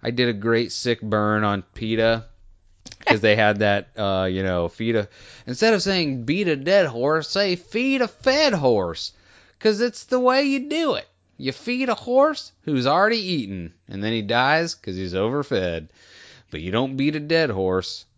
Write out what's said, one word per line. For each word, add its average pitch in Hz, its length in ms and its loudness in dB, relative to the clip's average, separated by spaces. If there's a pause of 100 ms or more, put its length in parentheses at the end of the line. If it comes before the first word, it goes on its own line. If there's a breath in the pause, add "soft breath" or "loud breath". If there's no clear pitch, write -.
I 117 80 -4
did 120 180 0
a 117 60 -2
great 113 380 0
sick - 280 -2
burn 107 440 0
on 101 180 0 (120)
peta 113 520 0 (800)
'cause - 140 2
they 107 160 4
had 104 240 4
that, 101 360 2
uh, 95 340 0
you 92 120 -2
know, 90 260 0
feed 113 280 -2
a, 101 120 -2 (380 loud breath)
instead 220 260 2
of 190 100 0
saying 165 420 -2
"beat 175 240 0
a 156 80 2
dead 170 300 2
horse," 143 440 0
say 190 260 0
"feed 254 460 -2
a 220 60 0
fed 277 440 0
horse," 110 600 0 (460 soft breath)
'cause 214 220 2
it's 240 240 -4
the 254 160 0
way 254 240 4
you 277 240 -2
do 302 260 0
it. - 120 -8 (320)
You 131 140 -4
feed 247 360 -4
a 233 60 0
horse 277 580 0 (100)
who's 131 240 0
already 196 320 4
eaten, 101 540 -4 (160)
and 98 160 -8
then 110 80 0
he 113 80 0
dies 135 540 2
'cause 92 220 -10
he's 92 180 -6
overfed. 95 760 -2 (600 loud breath)
But 78 100 -8
you 87 100 -6
don't 135 280 -2
beat 147 180 0
a 151 40 -4
dead 156 280 0
horse. 92 560 -2 (140)